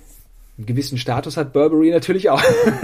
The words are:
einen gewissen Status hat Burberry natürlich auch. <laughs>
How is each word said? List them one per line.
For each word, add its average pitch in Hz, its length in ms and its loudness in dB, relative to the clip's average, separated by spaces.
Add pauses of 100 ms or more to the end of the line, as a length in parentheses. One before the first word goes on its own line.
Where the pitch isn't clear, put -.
(580)
einen 107 80 -14
gewissen 127 320 -6
Status 135 380 -6
hat 143 160 -6
Burberry 156 380 2
natürlich 180 400 0
auch. 139 160 2
<laughs> 254 60 4 (320)